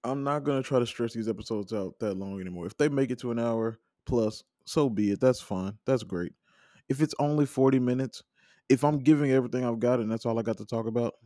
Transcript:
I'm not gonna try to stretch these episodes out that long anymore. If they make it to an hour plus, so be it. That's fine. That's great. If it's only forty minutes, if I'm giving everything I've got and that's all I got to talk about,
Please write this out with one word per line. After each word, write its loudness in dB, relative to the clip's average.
I'm -4
not -2
gonna 0
try 2
to 4
stretch -4
these -4
episodes -4
out -6
that -2
long -8
anymore. -8
If -10
they 2
make 0
it -6
to -6
an -2
hour -2
plus, 0
so 2
be 0
it. -2
That's 4
fine. -6
That's 0
great. -6
If -2
it's 0
only 2
forty 4
minutes, -2
if 4
I'm 2
giving 4
everything 2
I've -2
got 2
and -2
that's -2
all 0
I -2
got -2
to -12
talk -4
about, -2